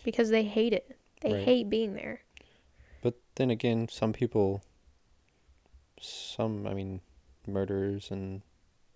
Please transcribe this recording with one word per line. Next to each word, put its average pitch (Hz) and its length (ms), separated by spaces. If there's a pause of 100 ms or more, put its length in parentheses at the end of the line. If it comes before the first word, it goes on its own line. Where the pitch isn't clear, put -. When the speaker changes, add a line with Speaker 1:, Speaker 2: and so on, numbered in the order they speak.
Speaker 1:
because 233 280
they 220 120
hate 220 300
it. - 240 (240)
They 214 120
Speaker 2:
Right. 196 120
Speaker 1:
hate 247 240
being 214 240
there. - 280 (800)
Speaker 2:
But - 180 (160)
then 131 160
again, 113 360
some - 260
people, 101 500 (1400)
some, 110 640
I 101 60
mean, 95 280 (460)
murderers 98 640
and 98 300 (540)